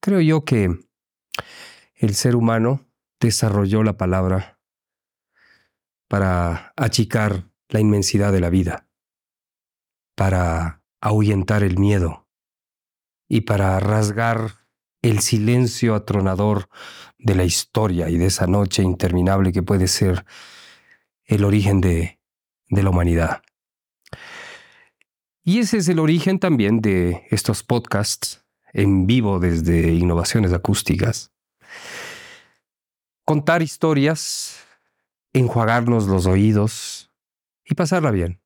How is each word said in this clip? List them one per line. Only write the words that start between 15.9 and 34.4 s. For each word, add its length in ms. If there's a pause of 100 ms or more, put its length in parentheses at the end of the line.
atronador 720 (480)
de 180
la 80
historia 680
y 80
de 100
esa 200
noche 360
interminable 680
que 120
puede 240
ser 380 (1000)
el 180
origen 380
de, 400 (480)
de 140
la 60
humanidad. 520 (2000)
Y 160
ese 180
es 120
el 100
origen 400
también 400
de 500
estos 340
podcasts 840 (280)
en 340
vivo 320
desde 540
Innovaciones 600
Acústicas. 800 (1900)
Contar 360
historias, 1040 (680)